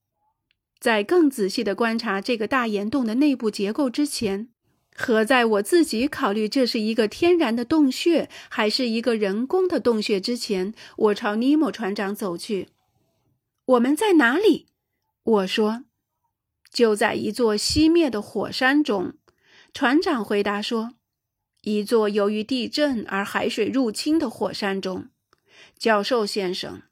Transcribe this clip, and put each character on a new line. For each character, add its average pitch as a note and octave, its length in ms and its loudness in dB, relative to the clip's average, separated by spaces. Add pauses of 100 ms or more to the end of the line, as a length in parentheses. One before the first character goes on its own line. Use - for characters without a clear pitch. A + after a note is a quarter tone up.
(800)
在 A3 240 0
更 E4 240 4
仔 G3+ 220 -2
细 A#3 140 -4
地 G3+ 100 -2
观 A3+ 240 -2
察 G3+ 240 -4
这 A#3+ 160 -2
个 A3 100 -4
大 B3+ 200 0
岩 G3+ 200 -4
洞 C4 160 -2
的 A3 120 -2
内 C#4 200 2
部 A3 140 -2
结 G#3 240 -4
构 C4+ 160 0
之 D4 160 -2
前， G#3 440 -4 (460)
和 A3 300 0
在 B3 200 4
我 G#3+ 180 2
自 E4+ 200 4
己 A#3 240 -2
考 B3+ 240 -2
虑 G#3+ 160 -2
这 C4 160 0
是 A#3 160 -2
一 G#3+ 140 -2
个 A3 140 0
天 E4+ 280 2
然 B3+ 200 0
的 A#3+ 100 -4
洞 D4 260 4
穴 D#4+ 380 0 (180)
还 G#3+ 220 0
是 B3+ 180 -2
一 A3+ 140 -2
个 A#3 140 0
人 G#3 320 -2
工 F#4 200 0
的 E4+ 120 0
洞 A3 200 2
穴 G3+ 220 0
之 A#3+ 160 -4
前， G3+ 380 -4 (220)
我 G#3 180 4
朝 G#3 200 -4
尼 B3+ 200 2
莫 C#4+ 160 2
船 G3+ 240 -6
长 G3+ 180 -4
走 F#3 240 -6
去。 F#3+ 300 -6 (960)
“我 B3 140 4
们 C4 160 2
在 G#4 180 2
哪 C4+ 240 6
里？” G4 300 2 (560)
我 G#3 240 2
说。 A3 380 -2 (880)
“就 A3 240 4
在 G#3 200 0
一 - 160 -4
座 G#3+ 260 0
熄 D#4 340 2
灭 E4 200 4
的 G#3 100 -4
火 G3+ 300 -6
山 C#4 320 2
中。” G3+ 320 -2 (580)
船 C4+ 280 2
长 C4+ 240 -2
回 G#3 160 0
答 G3+ 180 -2
说 A3+ 340 -6 (680)
，“一 G#3 220 -2
座 G#3+ 260 2
由 G#3 220 0
于 G#3+ 120 -4
地 A#3 240 -4
震 C#4 400 -2
而 G3 160 -4
海 - 240 -4
水 A3 200 -2
入 A3+ 240 0
侵 D4+ 260 -2
的 D#4 100 0
火 A3 240 -6
山 G3 300 -4
中。 F#3 280 -8 (680)
教 G#3+ 240 2
授 A3+ 240 0
先 G3 260 -4
生， - 300 -10 (100)